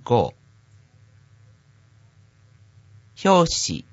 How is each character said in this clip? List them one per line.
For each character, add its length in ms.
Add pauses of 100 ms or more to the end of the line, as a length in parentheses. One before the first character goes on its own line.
五。 320 (3000)
表 240
紙。 440